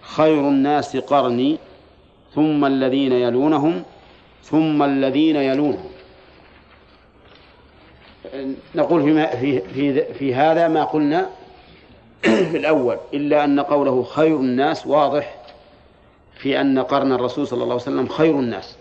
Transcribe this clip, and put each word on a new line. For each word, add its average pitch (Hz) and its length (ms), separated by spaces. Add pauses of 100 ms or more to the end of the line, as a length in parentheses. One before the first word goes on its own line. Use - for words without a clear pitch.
"خير 151 460
الناس 139 480
قرني، 131 640 (760)
ثم 147 300
الذين 135 480
يلونهم، 143 720 (640)
ثم 151 380
الذين 143 540
يلونهم". 139 540 (2750)
نقول 160 280
في 147 100
ما، 156 140
في، 127 340
في، 139 540
في 135 200
هذا 160 340
ما 156 160
قلنا 156 460 (920)
<clears throat> 196 280
في 165 60
الأول، 139 400 (180)
إلا 147 300
أن 143 160
قوله 139 420
خير 156 340
الناس 135 500
واضح 143 480 (1000)
في 139 260
أن 135 180
قرن 135 340
الرسول 127 340
صلى 123 160
الله 120 120
عليه 123 80
وسلم 135 260
خير 156 300
الناس 117 420